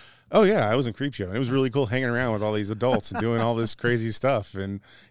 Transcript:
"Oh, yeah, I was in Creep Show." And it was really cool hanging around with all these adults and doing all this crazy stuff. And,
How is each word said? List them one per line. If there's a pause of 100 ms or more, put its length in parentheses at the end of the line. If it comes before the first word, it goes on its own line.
(320)
"Oh,
yeah,
I
was
in
Creep
Show."
And
it
was
really
cool
hanging
around
with
all
these
adults
and
doing
all
this
crazy
stuff.
And, (320)